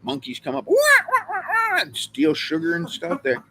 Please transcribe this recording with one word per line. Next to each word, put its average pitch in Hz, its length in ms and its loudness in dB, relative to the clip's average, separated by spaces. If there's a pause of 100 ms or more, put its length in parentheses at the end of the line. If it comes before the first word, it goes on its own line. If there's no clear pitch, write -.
Monkeys 127 360 -8
come 131 160 -6
up, 135 120 -6
Wah, 359 80 4
wah, 539 540 4
wah, 392 120 -4 (340)
wah, 339 60 2
and 147 140 -6
steal 147 380 0
sugar 160 420 -2
and 170 140 -4
stuff 175 340 -6
there. 123 280 0